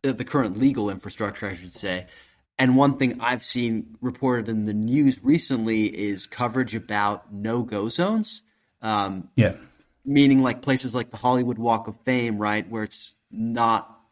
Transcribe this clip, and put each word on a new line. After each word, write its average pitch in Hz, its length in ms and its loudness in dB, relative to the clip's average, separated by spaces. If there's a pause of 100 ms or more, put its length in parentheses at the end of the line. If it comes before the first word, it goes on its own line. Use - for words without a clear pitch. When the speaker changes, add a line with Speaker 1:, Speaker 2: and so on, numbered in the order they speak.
Speaker 1:
uh, 135 80 2
the - 120 -6
current 110 340 0
legal 123 320 2
infrastructure, 101 580 -8
I 95 60 -6
should 87 200 -16
say, 92 320 -6 (520)
and 127 180 4
one 139 220 4
thing 123 220 0
I've 120 220 -2
seen 117 580 -4
reported 123 480 -2
in 107 180 -2
the 104 80 -2
news 127 500 2
recently 113 640 2
is 101 400 -4
coverage 120 480 -2
about 104 580 -2
no-go 107 560 -2
zones. 208 540 -2 (380)
Um, 101 540 -2
Speaker 2:
Yeah. 101 200 4 (500)
Speaker 1:
meaning, 139 380 6
like, 120 200 0
places 127 320 0
like 117 160 -4
the - 60 -18
Hollywood 123 420 2
Walk 113 300 0
of 104 160 -12
Fame, 120 340 0
right, 104 320 -2
where 113 140 -6
it's - 300 -10 (160)
not 113 680 0 (140)